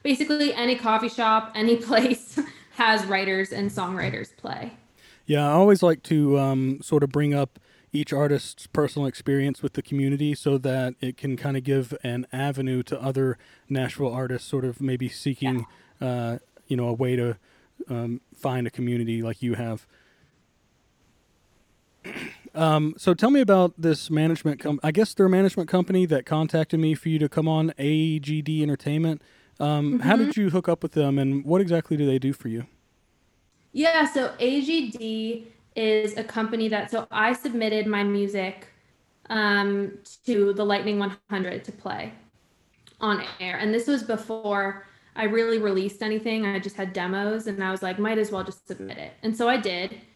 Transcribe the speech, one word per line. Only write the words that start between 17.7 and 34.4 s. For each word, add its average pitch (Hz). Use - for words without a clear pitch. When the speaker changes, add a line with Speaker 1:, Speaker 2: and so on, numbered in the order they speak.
Speaker 2:
um, 120
find 127
a 117
community 120
like 113
you 120
have. 113
<clears throat> -
Um, 156
so 180
tell 214
me 277
about 190
this 160
management 156
com-, 147
I 156
guess 214
they're 190
a -
management 185
company 185
that 139
contacted 160
me 156
for 160
you 156
to 151
come 160
on, 160
A 156
G 151
D 151
Entertainment. 151
Um, 147
how 180
Speaker 1:
Mm-hmm. 226
Speaker 2:
did 302
you 202
hook 175
up 170
with 160
them, 139
and 135
what 180
exactly 165
do 147
they 135
do 135
for -
you? 117
Speaker 1:
Yeah, 320
so 262
A 262